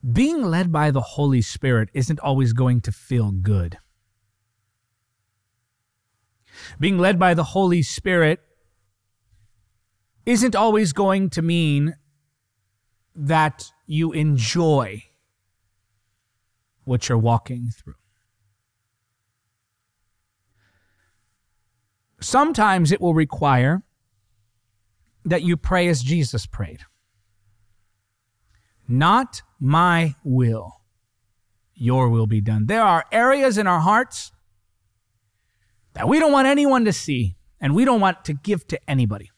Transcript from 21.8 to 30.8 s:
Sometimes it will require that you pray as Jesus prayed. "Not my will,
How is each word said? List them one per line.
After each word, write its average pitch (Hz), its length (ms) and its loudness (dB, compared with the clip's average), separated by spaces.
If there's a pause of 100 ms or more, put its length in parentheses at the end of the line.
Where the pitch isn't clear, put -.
Sometimes 214 720 2
it 202 80 0
will 175 140 0
require 147 680 0 (1400)
that 160 180 -2
you 170 140 0
pray 180 320 0
as 147 140 0
Jesus 131 440 -2
prayed. - 360 -12 (2000)
"Not 175 560 0 (160)
my 165 560 2 (100)
will, 117 580 -2 (920)